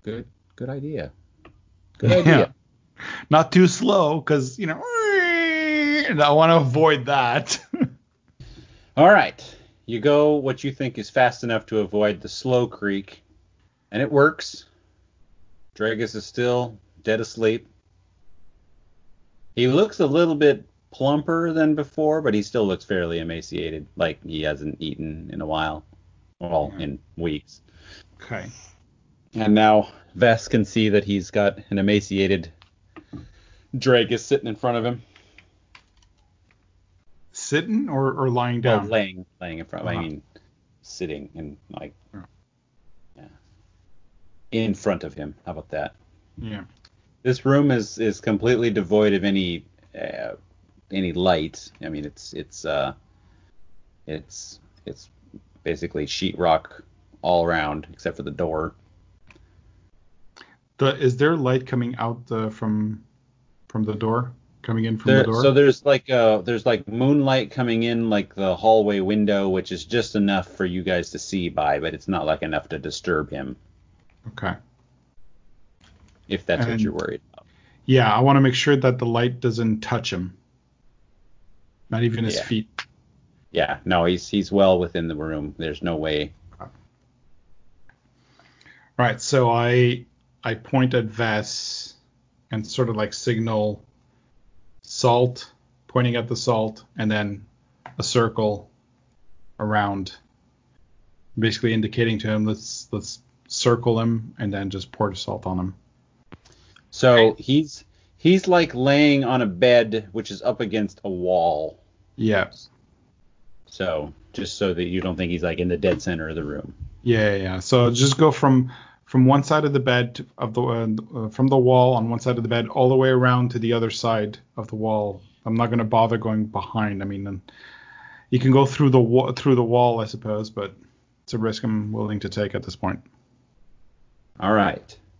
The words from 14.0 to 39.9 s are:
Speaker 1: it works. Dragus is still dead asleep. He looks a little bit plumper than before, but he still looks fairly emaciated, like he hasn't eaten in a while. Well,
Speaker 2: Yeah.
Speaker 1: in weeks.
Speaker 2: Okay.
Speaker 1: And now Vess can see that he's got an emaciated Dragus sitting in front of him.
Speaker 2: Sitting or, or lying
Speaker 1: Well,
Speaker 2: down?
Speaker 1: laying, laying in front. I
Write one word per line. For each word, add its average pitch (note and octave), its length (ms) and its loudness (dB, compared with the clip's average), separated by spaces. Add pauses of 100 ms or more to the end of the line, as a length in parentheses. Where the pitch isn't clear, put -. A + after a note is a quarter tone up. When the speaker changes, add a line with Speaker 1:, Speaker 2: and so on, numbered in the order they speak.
Speaker 1:
it C#3 120 -2
works. D3 520 2 (1080)
Dragus A2 400 -4
is G#2 100 -10
still B2 540 -2 (240)
dead A2 180 0
asleep. A2+ 460 -2 (1900)
He B2 100 2
looks F3 340 2
a D#3+ 60 4
little D#3+ 300 2
bit C#3+ 280 4 (280)
plumper D#3+ 600 0
than D#3 220 2
before, D3+ 480 -2
but B2 100 2
he G#2 100 0
still A2 240 -2
looks F2+ 180 -4
fairly E2+ 340 -2
emaciated, E2 680 -8 (100)
like D#2+ 280 -4
he D#2+ 180 -8
hasn't D2+ 360 -6
eaten D#2 540 -10
in D#2 80 -10
a D#2 60 -8
while. D#2 380 -6 (540)
Well, E3+ 400 -4
Speaker 2:
Yeah. D2 60 -8
Speaker 1:
in C#2+ 140 -10 (180)
weeks. D#2+ 440 -8 (640)
Speaker 2:
Okay. G#2+ 240 -12 (880)
Speaker 1:
And A2 200 2
now G#2+ 340 6 (280)
Vess A2+ 320 4
can A2 160 2
see G#2+ 260 0
that G2+ 140 4
he's G2+ 280 -4
got G2+ 260 0 (120)
an G2+ 80 -2
emaciated G2 720 0 (1300)
Dragus A#2+ 440 4
sitting C#3 260 -2
in A2 100 -6
front A#2+ 200 -2
of A2+ 80 -2
him. B2 180 -4 (2250)
Speaker 2:
Sitting G#3+ 560 -4
or, C3+ 240 0
or C3+ 180 -2
lying A#2+ 300 -2
Speaker 1:
Well, A2 200 2
Speaker 2:
down? G2+ 100 -8
Speaker 1:
laying, F#2+ 360 -2 (140)
laying E2 180 -10
in E2 60 -12
front. E2 220 -10
I F2 80 -4